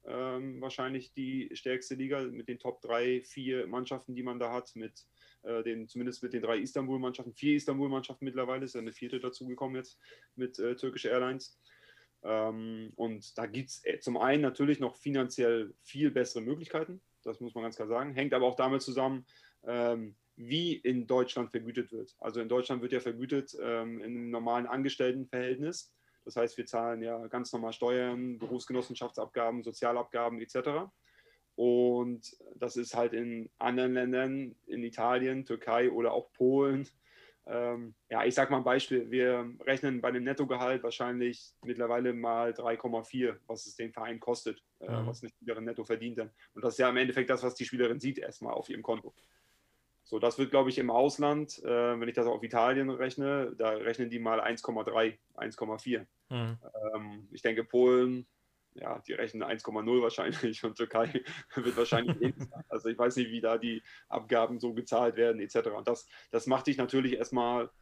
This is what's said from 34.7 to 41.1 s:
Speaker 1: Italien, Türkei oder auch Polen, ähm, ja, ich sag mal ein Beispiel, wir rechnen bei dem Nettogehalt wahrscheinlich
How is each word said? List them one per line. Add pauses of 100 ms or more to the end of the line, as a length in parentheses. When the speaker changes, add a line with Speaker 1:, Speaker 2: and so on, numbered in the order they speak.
Speaker 1:
Italien,
Türkei
oder
auch
Polen, (600)
ähm, (160)
ja,
ich
sag
mal
ein
Beispiel,
wir (100)
rechnen
bei
dem
Nettogehalt
wahrscheinlich (100)